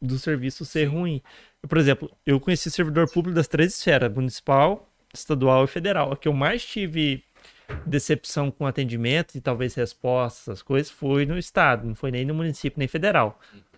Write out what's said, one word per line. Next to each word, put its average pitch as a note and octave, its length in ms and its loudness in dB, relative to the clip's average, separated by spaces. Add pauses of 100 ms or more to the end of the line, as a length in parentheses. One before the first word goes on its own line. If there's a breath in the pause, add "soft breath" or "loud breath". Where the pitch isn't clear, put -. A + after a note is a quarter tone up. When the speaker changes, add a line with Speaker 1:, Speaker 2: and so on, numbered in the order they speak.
Speaker 1:
do C3 180 -4
serviço C3 460 -4
ser D3+ 260 0
Speaker 2:
Sim. D3+ 60 -4
Speaker 1:
ruim. E3 260 -4 (400 soft breath)
Eu, C#3+ 60 -14
por D#3 100 2
exemplo, C#3 320 2 (160)
eu C#3 140 4
conheci E3+ 280 -2
servidor D#3+ 400 2
público F3 280 0
das D#3+ 100 4
três E3 300 2
esferas: B2+ 360 2
municipal, C3+ 760 2 (260)
estadual C3 500 4
e C3+ 40 0
federal. E3+ 420 -2
A C#3 60 -4
que - 100 -4
eu D3+ 60 2
mais D#3 340 0
tive D#3 560 -2 (640 soft breath)
decepção C#3+ 640 -2
com - 160 -6
atendimento B2+ 680 -2
e B2+ 40 -8
talvez B2 340 -2
respostas, B2 720 -2
essas G2 140 -10
coisas, C#3 280 -2
foi C#3 340 0
no D#3+ 140 -4
estado, C3+ 480 2
não A2 80 -6
foi C3+ 160 -6
nem B2 140 -4
no D3 100 -2
município, D#3 440 -4
nem C3+ 100 -2
federal. D#3+ 500 0 (400 soft breath)